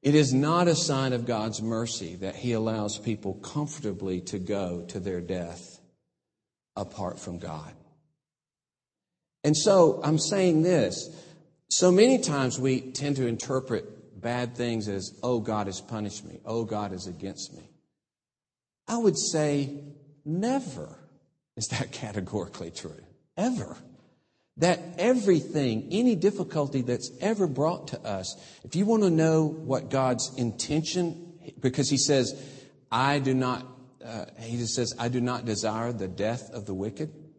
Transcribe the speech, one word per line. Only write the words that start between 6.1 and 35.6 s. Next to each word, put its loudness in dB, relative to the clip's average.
apart -8
from -10
God. -10
And 4
so 8
I'm 2
saying 4
this, 2
so 6
many 8
times 0
we 2
tend -4
to 0
interpret -4
bad -4
things -2
as, -6
"Oh, 2
God -2
has -8
punished -8
me. -16
Oh, -2
God -4
is -10
against -12
me." -20
I 0
would 4
say 0
never -4
is -6
that -4
<laughs> -12
categorically -6
true, -14
ever. -2
That 4
everything, 4
any 4
difficulty 0
that's -2
ever 2
brought 0
to -8
us, -6
if -8
you 4
want 4
to 6
know 6
what -2
God's 2
intention, -2
because 0
he 2
says, 2
"I 2
do 2
not," 0
uh, -8
he -8
just -2
says, -2
"I -2
do 0
not -2
desire -2